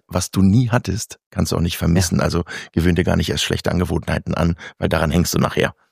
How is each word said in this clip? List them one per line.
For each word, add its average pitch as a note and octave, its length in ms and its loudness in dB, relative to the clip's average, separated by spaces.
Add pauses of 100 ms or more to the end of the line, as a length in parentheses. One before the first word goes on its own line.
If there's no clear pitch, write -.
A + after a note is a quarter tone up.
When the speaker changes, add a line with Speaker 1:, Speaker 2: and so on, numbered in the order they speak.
Speaker 1:
was - 240 -2
du G2 100 0
nie A2+ 300 4
hattest, - 480 -4 (100)
kannst - 220 -2
du F2 60 0
auch E2 40 0
nicht E2+ 160 -2
vermissen. E2+ 400 2
Speaker 2:
Ja. - 60 0
Speaker 1:
Also E2+ 220 -2 (260)
gewöhn E2+ 240 2
dir F2+ 80 2
gar F2 120 0
nicht E2+ 140 0
erst C#2+ 140 -2
schlechte - 280 -2
Angewohnheiten E2+ 640 -2
an, E2+ 220 0 (240)
weil E2 100 0
daran D#2+ 220 2
hängst E2+ 240 2
du - 20 -2
nachher. - 380 0 (160)